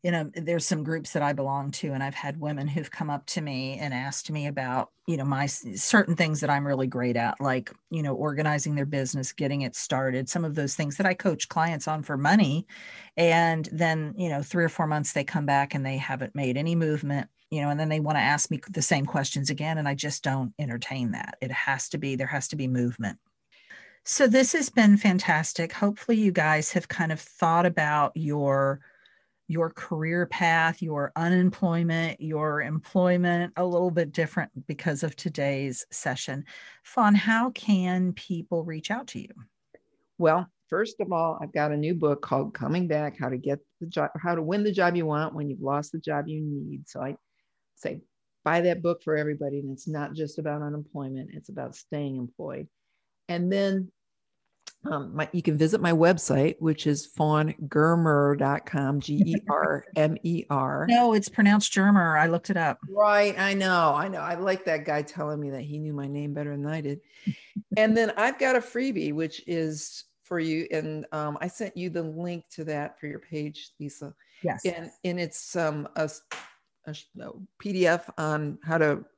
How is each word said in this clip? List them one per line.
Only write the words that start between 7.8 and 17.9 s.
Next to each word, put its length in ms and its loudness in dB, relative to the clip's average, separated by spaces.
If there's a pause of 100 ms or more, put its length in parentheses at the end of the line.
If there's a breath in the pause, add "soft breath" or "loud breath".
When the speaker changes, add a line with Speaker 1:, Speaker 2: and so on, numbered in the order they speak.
Speaker 1:
you 120 -2
know, 120 -2
organizing 600 0
their 120 0
business, 460 -2
getting 300 -2
it 140 -6
started, 520 -2
some 160 -2
of 100 -2
those 200 -2
things 220 -4
that 100 0
I 60 2
coach 380 -2
clients 360 0
on 160 -2
for 140 -4
money. 500 4 (520 loud breath)
And 540 4
then, 440 0
you 140 -2
know, 120 -2
three 220 0
or 60 2
four 160 -2
months, 260 -2
they 120 0
come 200 -2
back 300 2
and 100 -2
they 140 -2
haven't 360 -6
made 220 0
any 180 0
movement, 540 0 (220)
you 100 -2
know, 80 0
and 100 0
then 120 0